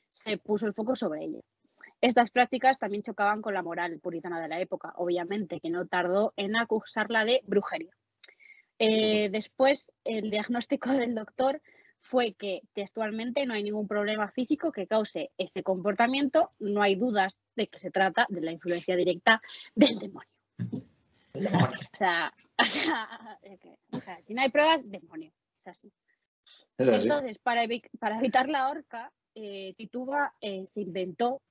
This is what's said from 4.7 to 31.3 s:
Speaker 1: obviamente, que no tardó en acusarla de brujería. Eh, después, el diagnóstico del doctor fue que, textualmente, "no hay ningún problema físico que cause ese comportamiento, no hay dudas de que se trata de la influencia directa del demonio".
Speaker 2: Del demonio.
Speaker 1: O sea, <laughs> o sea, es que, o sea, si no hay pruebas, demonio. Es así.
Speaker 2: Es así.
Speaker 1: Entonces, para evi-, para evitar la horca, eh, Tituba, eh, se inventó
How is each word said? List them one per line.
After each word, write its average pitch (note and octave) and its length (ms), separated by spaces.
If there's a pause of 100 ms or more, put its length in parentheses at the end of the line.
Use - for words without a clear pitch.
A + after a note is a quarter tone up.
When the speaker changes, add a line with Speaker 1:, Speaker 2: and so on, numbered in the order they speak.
Speaker 1:
obviamente, F3 640
que E3 100
no C#4+ 160
tardó F3+ 500
en G3+ 200
acusarla A3 680
de B3+ 220
brujería. G3+ 480 (840)
Eh, G#3+ 520
después, C4 640 (120)
el G#3+ 260
diagnóstico A#3+ 600
del B3 240
doctor C4 460 (400)
fue A#3+ 320
que, F#3+ 300 (100)
textualmente, A3 720
"no B3 80
hay G#3 100
ningún G#3 240
problema G#3 440
físico D4 420
que F#3 140
cause G#3 500
ese F#3 260
comportamiento, A#3+ 960
no G#3 220
hay G3 160
dudas G3+ 400 (180)
de A3 140
que - 100
se F3+ 120
trata F#3+ 400
de F3 100
la E3 120
influencia F3 440
directa F3+ 460 (320)
del A3+ 240
demonio". - 320 (1040)
Speaker 2:
Del F#3+ 100
demonio. - 340 (140)
Speaker 1:
O - 40
sea, E3+ 360 (140)
<laughs> - 120
o A#3+ 60
sea, A3+ 800
es G3 180
que, - 160 (160)
o A#3+ 80
sea, F3 220
si G#3 120
no B3+ 80
hay C4+ 80
pruebas, D4+ 340
demonio. E3+ 480 (280)
Es - 80
así. - 240 (840)
Speaker 2:
Es C4 100
así. - 140
Speaker 1:
Entonces, C4+ 360
para A#3 240
evi-, A#3 260 (100)
para A3 200
evitar C4 300
la C4+ 220
horca, B3+ 420 (220)
eh, G3 420
Tituba, C4 640
eh, F#3+ 260
se - 140
inventó F#3+ 600 (100)